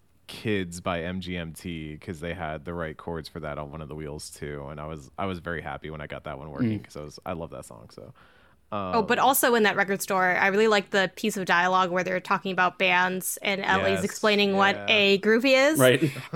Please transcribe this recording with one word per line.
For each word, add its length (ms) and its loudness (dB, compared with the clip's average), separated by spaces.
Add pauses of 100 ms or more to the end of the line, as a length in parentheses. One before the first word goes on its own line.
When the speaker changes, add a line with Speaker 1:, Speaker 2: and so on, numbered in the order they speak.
(280)
Speaker 1:
Kids 540 -4
by 220 -2
M 180 -6
G 160 -8
M 160 -8
T, 480 -10
'cause 180 -10
they 140 -6
had 320 -8
the 80 -8
right 240 -8
chords 320 -8
for 120 -12
that 180 -8
on 120 -10
one 120 -12
of 60 -14
the 60 -12
wheels 360 -10
too. 400 -10
And 80 -12
I 80 -10
was, 320 -14
I 80 -2
was 100 -4
very 240 -6
happy 300 -10
when 100 -10
I 60 -12
got 160 -12
that 160 -10
one 100 -14
working, 300 -2
Speaker 2:
Mm. 40 -16
Speaker 1:
'cause 140 -16
I 40 -10
was, 260 -14
I 60 -4
love 180 -10
that 140 -12
song. 260 -20
So, 200 -18 (600)
Speaker 3:
Oh, 320 -2
but 160 0
Speaker 1:
um, 80 4
Speaker 3:
also 260 4
in 100 4
that 120 4
record 260 0
store, 340 2
I 120 2
really 200 4
liked 220 2
the 260 2
piece 220 -2
of 80 -4
dialogue 460 4
where 120 0
they're 160 -2
talking 320 -2
about 280 2
bands 640 2
and 200 -2
Ellie's 340 2
Speaker 1:
Yes, 60 -2
Speaker 3:
explaining 540 2
what 180 4
Speaker 1:
yeah. 140 -8
Speaker 3:
a 300 6
groupie 520 4
is. 80 0
Speaker 2:
Right. 320 6 (240)